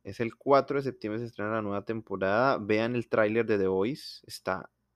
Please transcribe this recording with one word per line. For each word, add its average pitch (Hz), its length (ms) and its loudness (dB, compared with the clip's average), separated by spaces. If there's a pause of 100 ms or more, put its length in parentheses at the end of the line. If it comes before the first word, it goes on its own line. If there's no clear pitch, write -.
es 101 160 -6
el 113 160 -4
cuatro 139 400 2
de 143 60 -2
septiembre 113 360 -6
se 120 60 -6
estrena 107 260 -6
la 110 100 0
nueva 101 220 -4
temporada, 107 720 0
vean 110 380 0
el 117 140 -4
tráiler 110 360 2
de 110 120 2
The 95 100 2
Voice, 98 580 -2
está, - 440 -6 (260)